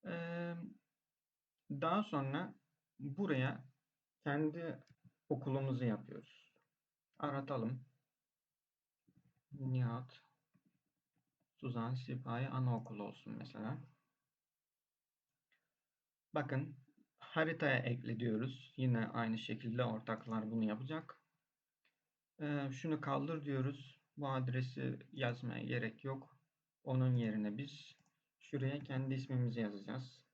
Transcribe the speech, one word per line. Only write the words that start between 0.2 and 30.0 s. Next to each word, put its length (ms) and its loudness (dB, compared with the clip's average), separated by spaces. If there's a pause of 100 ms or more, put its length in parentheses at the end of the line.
daha 320 4
sonra 520 0 (440)
buraya 680 2 (600)
kendi 540 0 (500)
okulumuzu 560 0
yapıyoruz. 720 -4 (640)
Aratalım. 680 0 (1700)
Nihat 760 0 (1300)
Suzan 380 -2
Sipahi 540 -2
Anaokulu 540 2
olsun 360 -8
mesela. 400 -6 (2500)
Bakın 420 0 (420)
haritaya 600 2
ekle 420 0
diyoruz. 560 0
Yine 300 4
aynı 320 0
şekilde 460 0
ortaklar 680 -2
bunu 140 2
yapacak. 540 -4 (1200)
Ee, 320 0
şunu 280 -2
kaldır 440 0
diyoruz. 560 -2 (160)
Bu 120 -2
adresi 680 0 (140)
yazmaya 520 -2
gerek 400 -2
yok. 340 -6 (460)
Onun 320 6
yerine 420 2
biz 380 -10 (420)
şuraya 400 0
kendi 360 0
ismimizi 460 2
yazacağız. 720 -4